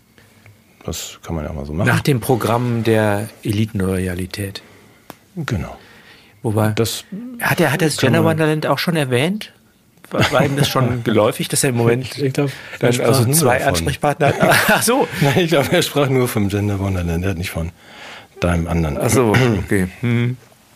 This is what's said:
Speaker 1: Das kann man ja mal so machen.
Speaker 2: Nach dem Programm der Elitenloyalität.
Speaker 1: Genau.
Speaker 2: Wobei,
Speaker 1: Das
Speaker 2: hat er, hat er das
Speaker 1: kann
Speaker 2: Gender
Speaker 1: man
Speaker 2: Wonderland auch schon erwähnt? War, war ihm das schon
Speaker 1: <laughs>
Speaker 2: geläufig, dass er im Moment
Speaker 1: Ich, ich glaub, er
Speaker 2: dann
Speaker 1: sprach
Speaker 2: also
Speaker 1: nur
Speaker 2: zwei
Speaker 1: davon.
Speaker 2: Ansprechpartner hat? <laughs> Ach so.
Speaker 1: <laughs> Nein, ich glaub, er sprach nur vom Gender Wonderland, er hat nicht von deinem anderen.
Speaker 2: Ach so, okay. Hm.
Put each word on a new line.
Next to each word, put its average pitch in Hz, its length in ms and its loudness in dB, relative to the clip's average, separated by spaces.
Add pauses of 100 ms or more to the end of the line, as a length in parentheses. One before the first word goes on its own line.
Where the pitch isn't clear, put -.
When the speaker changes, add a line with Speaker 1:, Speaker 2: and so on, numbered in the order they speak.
(840)
Speaker 1:
Das - 360 -10
kann 85 140 -8
man 76 100 -6
ja 80 80 -8
mal 71 120 -8
so 73 80 -10
machen. 98 140 -2
Speaker 2:
Nach 139 140 2
dem 139 200 2
Programm 117 640 0
der 107 460 2 (140)
Elitenloyalität. 95 1200 -4 (720)
Speaker 1:
Genau. 113 420 -6 (640)
Speaker 2:
Wobei, 107 280 2
Speaker 1:
Das 110 340 -2 (360)
Speaker 2:
hat - 200 0
er, 151 120 4
hat 151 120 0
er 160 40 4
das 139 100 -4
Speaker 1:
kann 139 100 2
Speaker 2:
Gender 160 160 4
Speaker 1:
man 160 80 4
Speaker 2:
Wonderland 156 340 0
auch 143 140 0
schon 170 160 -2
erwähnt? 147 580 0 (560)
War, - 220 0
war 135 140 4
ihm 139 120 -2
das 139 100 2
schon 123 360 0
Speaker 1:
<laughs> - 20 -4
Speaker 2:
geläufig, 113 440 2
dass - 140 -2
er 139 60 2
im 120 80 0
Moment 117 260 2
Speaker 1:
Ich, - 180 -10
ich 135 120 0
glaub, 143 160 0
er - 300 -14
Speaker 2:
dann 120 140 2
Speaker 1:
sprach 127 140 -2
Speaker 2:
also 117 180 4
Speaker 1:
nur 131 100 2
Speaker 2:
zwei 135 240 4
Speaker 1:
davon. 139 160 0
Speaker 2:
Ansprechpartner 139 520 0
hat? - 340 2
<laughs> - 80 -2
Ach 196 120 4
so. 247 340 2
Speaker 1:
<laughs> - 60 -2
Nein, 143 180 4
ich 170 120 2
glaub, 139 200 2
er 180 120 2
sprach 143 260 0
nur 127 180 2
vom 104 220 -2
Gender 101 300 -2
Wonderland, 90 440 -2
er 98 80 -2
hat 85 60 -6
nicht 90 140 -6
von 82 200 -6 (680)
deinem 85 280 0
anderen. 82 320 -2
Speaker 2:
Ach 123 100 0
so, 117 240 4 (300)
okay. 95 240 0 (120)
Hm. 120 360 -2 (400)